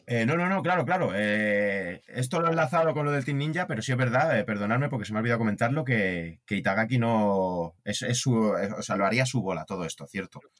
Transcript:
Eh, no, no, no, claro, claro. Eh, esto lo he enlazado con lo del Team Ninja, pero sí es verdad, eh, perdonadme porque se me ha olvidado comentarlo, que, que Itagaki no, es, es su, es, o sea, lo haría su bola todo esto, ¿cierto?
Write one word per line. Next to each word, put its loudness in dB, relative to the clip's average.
Eh, 0
no, 2
no, 0
no, 0
claro, 0
claro. 0
Eh, 0
esto -4
lo 2
he 2
enlazado 2
con -2
lo 0
del 0
Team -2
Ninja, -2
pero -4
sí -2
es 2
verdad, 2
eh, 0
perdonadme 0
porque -4
se -8
me -2
ha 0
olvidado 2
comentarlo, 0
que, -2
que -2
Itagaki 0
no, 2
es, -4
es 0
su, 2
es, -2
o -8
sea, -2
lo 2
haría 2
su -2
bola -4
todo -6
esto, -10
¿cierto? -10